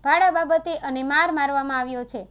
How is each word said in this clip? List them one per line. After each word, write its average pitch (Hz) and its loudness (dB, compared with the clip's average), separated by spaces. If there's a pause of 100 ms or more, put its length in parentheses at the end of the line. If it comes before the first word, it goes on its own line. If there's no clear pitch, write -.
ભાડા 349 4
બાબતે 320 0
અને 262 -6
માર 302 2
મારવામાં 277 -2
આવ્યો 254 -6
છે. 240 -8